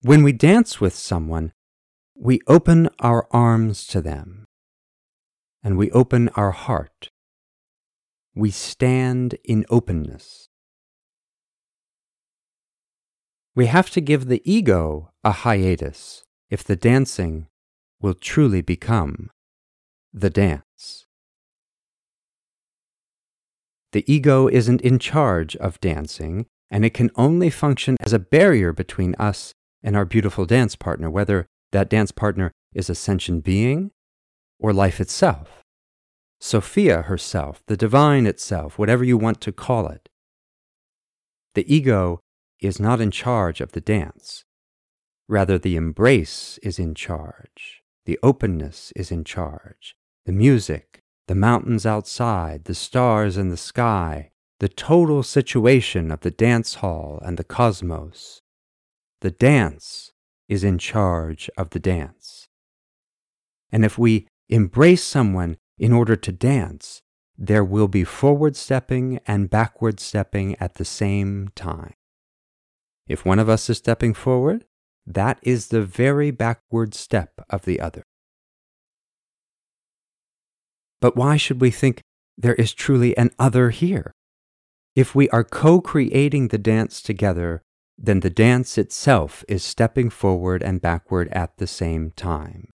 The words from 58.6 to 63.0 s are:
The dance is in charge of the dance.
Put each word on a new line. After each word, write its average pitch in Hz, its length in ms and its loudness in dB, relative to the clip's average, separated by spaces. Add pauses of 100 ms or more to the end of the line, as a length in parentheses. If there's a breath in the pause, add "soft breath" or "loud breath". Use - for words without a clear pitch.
The 95 100 -4
dance 113 840 0 (340)
is 95 160 -4
in 95 160 2
charge 85 760 -4
of 82 140 -8
the 87 100 -8
dance. - 680 -6 (1200)